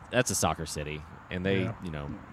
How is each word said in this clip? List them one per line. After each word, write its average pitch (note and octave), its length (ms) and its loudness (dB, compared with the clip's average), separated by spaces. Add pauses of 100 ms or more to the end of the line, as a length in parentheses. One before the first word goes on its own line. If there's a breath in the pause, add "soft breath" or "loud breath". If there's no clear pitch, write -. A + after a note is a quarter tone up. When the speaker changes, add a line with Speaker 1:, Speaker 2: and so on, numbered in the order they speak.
(120)
Speaker 1:
that's B2 200 4
a G2+ 40 2
soccer D#2+ 300 2
city, D2+ 360 -4 (300)
and F2+ 140 0
they, G2 180 6
Speaker 2:
Yeah. A2+ 100 0 (100)
Speaker 1:
you F2+ 80 -4
know, D2 180 -4 (240)